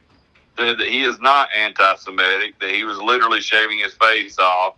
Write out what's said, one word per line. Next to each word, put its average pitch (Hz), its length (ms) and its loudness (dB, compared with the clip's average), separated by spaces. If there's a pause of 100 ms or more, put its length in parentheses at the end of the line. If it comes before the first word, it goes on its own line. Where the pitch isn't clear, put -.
(580)
Said 117 200 -2
that 107 100 -4
he 127 160 -2
is 117 160 -2
not 135 360 2
anti-Semitic, 95 1000 0
that 95 120 -6
he 104 140 -4
was 104 140 -8
literally 113 420 0
shaving 110 380 0
his 95 160 -4
face 107 440 0
off 92 400 0